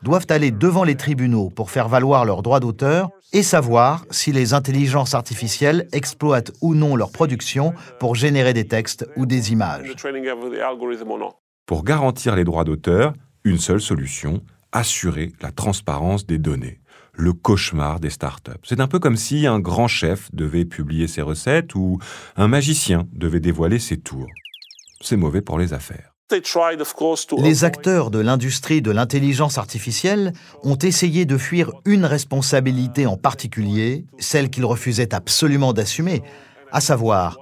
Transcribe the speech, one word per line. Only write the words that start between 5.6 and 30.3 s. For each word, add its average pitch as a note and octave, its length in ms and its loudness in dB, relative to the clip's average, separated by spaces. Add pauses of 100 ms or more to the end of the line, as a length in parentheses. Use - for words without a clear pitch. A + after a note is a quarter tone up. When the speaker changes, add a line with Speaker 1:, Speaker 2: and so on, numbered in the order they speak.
Speaker 1:
exploitent C#3+ 600 0 (100)
ou E3 120 2
non D3+ 220 2
leur - 160 -2
production C#3+ 640 -2 (260)
pour A#2+ 140 0
générer B2+ 400 2
des A2 120 0
textes A2 400 -4 (100)
ou B2+ 100 0
des A#2 260 0
images. A2 400 -2
Speaker 2:
the - 20 -12
training C3+ 340 -8
of B2 100 -6 (120)
the A2+ 80 -8
algorithm A#2+ 520 -6
or G#2+ 80 -6
not. G2+ 160 -8 (320)
Speaker 3:
Pour D#2+ 180 -2
garantir C3 500 0
les F#2 100 4
droits E2 200 0
d'auteur, F2 480 2 (320)
une F2+ 140 2
seule F#2+ 240 0
solution, D2 600 -4 (300)
assurer F2+ 600 -2 (100)
la D2 100 -12
transparence F#2+ 760 -4
des E2 120 -2
données. C2+ 420 -4 (320)
Le E2+ 220 2
cauchemar E2 680 0
des D#2 100 -4
startups. C2+ 420 -10 (120)
C'est B2 160 -4
un C3 80 0
peu F3+ 120 0
comme C3 160 2
si D3 300 -2
un A2 140 2
grand F#2+ 260 0
chef - 480 -2
devait D#2+ 300 -2
publier D#2+ 440 -4
ses D#2 140 -6
recettes B2+ 520 -2
ou F#2 240 0 (380)
un G#2 120 4
magicien C#3 640 2
devait E2+ 260 -2
dévoiler E2 400 2
ses - 200 -4
tours. C2 320 -12 (720)
C'est A#2 160 0
mauvais E2+ 240 0
pour D#2 160 -4
les E2+ 160 -2
affaires. - 320 -14 (220)
Speaker 2:
They F#3 140 0
tried, E3 380 0
of - 140 -6
course, D#3+ 320 -2
to - 120 -2
Speaker 1:
Les D3+ 260 4
Speaker 2:
avoid - 20 4
Speaker 1:
acteurs E3+ 460 0
de A2 80 0
l'industrie C3 600 0
de A2 120 0
l'intelligence C#3 680 0
artificielle F3 760 -2 (300)